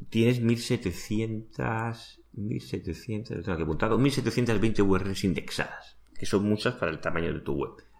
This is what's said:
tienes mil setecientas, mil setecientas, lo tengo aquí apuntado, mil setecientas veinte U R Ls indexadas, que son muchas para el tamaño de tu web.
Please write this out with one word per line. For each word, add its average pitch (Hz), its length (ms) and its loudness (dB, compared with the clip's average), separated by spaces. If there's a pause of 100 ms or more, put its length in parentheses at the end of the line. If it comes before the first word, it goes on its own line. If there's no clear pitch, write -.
tienes 117 320 4
mil 117 180 4
setecientas, 113 1600 -4 (120)
mil 113 280 -4
setecientas, 104 760 -6
lo - 60 -6
tengo 98 100 -2
aquí 80 100 0
apuntado, 107 340 2
mil 135 140 4
setecientas 120 500 2
veinte 104 220 4
U 98 120 6
R 92 140 0
Ls 95 140 -4
indexadas, - 760 -4 (200)
que 95 100 -2
son 101 200 2
muchas 107 280 2
para 82 160 -2
el 78 80 -6
tamaño 82 340 0
de 76 60 -4
tu 73 140 -4
web. 69 180 -2 (280)